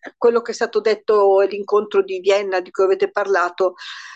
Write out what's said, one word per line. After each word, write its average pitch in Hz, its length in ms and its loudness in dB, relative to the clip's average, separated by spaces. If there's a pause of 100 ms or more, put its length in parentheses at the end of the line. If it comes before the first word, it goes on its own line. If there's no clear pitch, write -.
(160)
quello 233 240 2
che 233 120 -8
è - 20 -14
stato 196 260 -4
detto, 208 600 2
l'incontro 202 640 0
di 190 180 -8
Vienna 196 400 0
di 180 100 -10
cui 196 140 0
avete 190 260 0
parlato, 185 640 -2 (420)